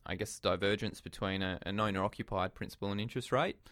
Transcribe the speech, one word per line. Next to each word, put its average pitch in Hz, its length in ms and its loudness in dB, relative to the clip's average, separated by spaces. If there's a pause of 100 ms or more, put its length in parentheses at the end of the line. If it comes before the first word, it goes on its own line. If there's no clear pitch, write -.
I 92 100 -4
guess, 104 240 -6
divergence 101 600 2
between 95 400 -2
a, 92 220 0
an 98 160 -2
owner-occupied 98 760 0
principal - 380 -6
and 101 100 -2
interest 120 300 -4
rate 151 260 2 (140)